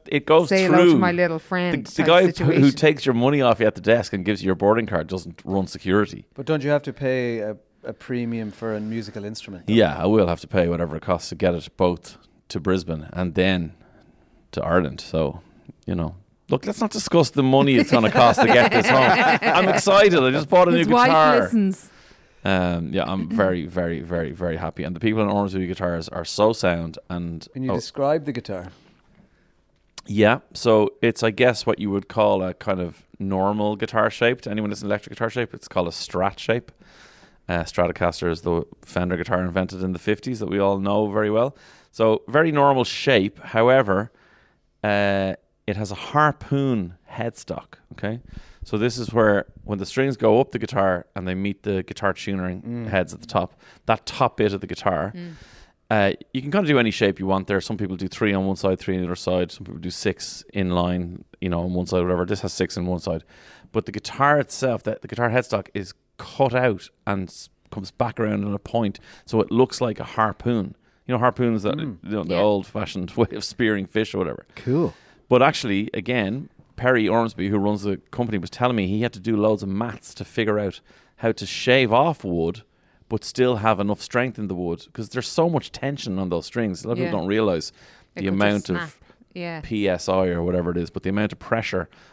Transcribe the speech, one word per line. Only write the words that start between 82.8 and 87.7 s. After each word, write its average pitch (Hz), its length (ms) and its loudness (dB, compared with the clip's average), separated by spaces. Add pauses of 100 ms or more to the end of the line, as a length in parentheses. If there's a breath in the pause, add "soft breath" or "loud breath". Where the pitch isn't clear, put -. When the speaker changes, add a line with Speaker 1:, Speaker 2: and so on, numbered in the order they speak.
Speaker 1:
but 113 160 -6
still 123 320 2
have 104 240 0
enough 101 220 -2
strength 123 360 -2
in 104 100 -6
the 92 60 -6
wood, 87 380 -6
'cause 110 180 -12
there's 123 180 -8
so 170 200 0
much 160 240 -4
tension 135 460 -6
on 95 100 -4
those 85 180 -4
strings. 104 380 -4
A - 40 -8
lot 117 40 -4
of 117 60 -4
people - 140 -4
Speaker 2:
Yeah. 104 80 -4
Speaker 1:
don't 82 80 -6
realise 101 420 0